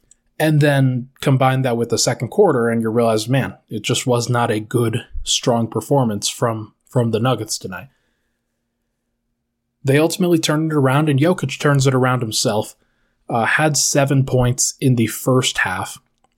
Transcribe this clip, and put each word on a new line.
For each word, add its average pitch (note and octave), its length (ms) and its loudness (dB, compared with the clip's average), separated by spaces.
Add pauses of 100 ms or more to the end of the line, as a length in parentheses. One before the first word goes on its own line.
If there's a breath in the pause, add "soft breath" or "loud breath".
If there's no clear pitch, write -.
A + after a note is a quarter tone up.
(380)
and D#3 220 2
then C3+ 500 2 (100)
combine C3 420 2
that B2 140 0
with A#2 140 -2
the G#2+ 80 0
second A#2+ 300 -2
quarter, C3+ 400 2
and A#2 120 0
you A2+ 100 -2
realize, A2+ 380 0
man, B2 280 0 (120)
it G#2+ 140 -10
just - 240 -2
was A#2+ 220 0
not A#2+ 220 0
a G#2+ 100 -2
good, A2+ 460 -2 (180)
strong A#2 420 0
performance A2+ 640 -2
from, A2+ 460 -4 (120)
from A#2 260 0
the A2 80 0
Nuggets A2+ 380 -2
tonight. F#2+ 300 -14 (1900)
They C3+ 160 2
ultimately E3 400 2
turned D#3 340 -2
it D3+ 40 0
around, C#3+ 320 2
and C#3 120 2
Jokic D#3+ 400 0
turns C#3+ 260 2
it C3+ 80 2
around B2+ 260 2
himself. G#2+ 540 -2 (540)
Uh, A#2 160 0
had D#3 320 0
seven C#3 500 2
points B2 540 0
in C3 160 2
the A2+ 100 2
first - 520 0
half, F#2 400 -4 (400)